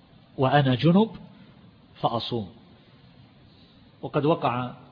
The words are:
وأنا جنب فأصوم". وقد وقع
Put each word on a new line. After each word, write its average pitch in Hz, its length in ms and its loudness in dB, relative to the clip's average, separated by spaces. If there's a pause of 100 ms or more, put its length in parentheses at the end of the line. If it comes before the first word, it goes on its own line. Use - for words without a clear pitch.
(380)
وأنا 135 380 2
جنب 175 340 4 (840)
فأصوم". 117 540 -6 (1500)
وقد 139 240 -4
وقع 127 480 -2 (180)